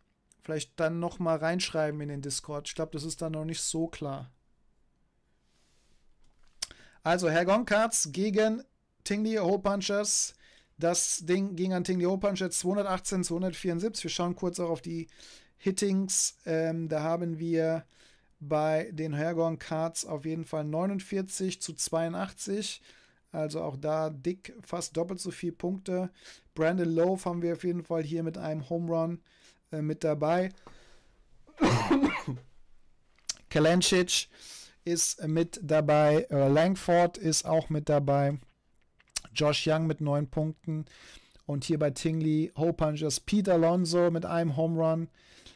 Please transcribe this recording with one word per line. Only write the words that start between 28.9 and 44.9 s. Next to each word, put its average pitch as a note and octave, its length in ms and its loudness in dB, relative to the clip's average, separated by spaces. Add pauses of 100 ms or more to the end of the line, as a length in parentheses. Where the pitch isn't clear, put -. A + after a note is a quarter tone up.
Run, E3 320 -2 (500)
äh, D#3 100 -4
mit D3+ 220 -4
dabei. D#3+ 440 2 (1080)
<coughs> C4+ 500 4 (1400)
Kalancic F3+ 800 4 (560)
ist E3+ 420 -2
mit E3 360 0
dabei, D3+ 680 4
äh, C#3 180 4
Langford F3 680 4
ist D#3+ 260 0
auch D#3+ 240 0
mit D3+ 220 -2
dabei, C#3+ 480 2 (960)
Josh D3 320 2
Young D#3+ 200 2
mit D#3 140 0
neun D3 300 0
Punkten D#3 560 -4 (580)
und C#3+ 200 -4
hier D#3 140 0
bei D3 120 2
Tingley D#3 680 0
Hole E3 160 2
Punchers D3+ 480 0
Pete G3 320 2
Alonso F3 580 4
mit E3 140 -2
einem E3+ 320 0
Home E3 240 0
Run, D#3+ 280 0 (480)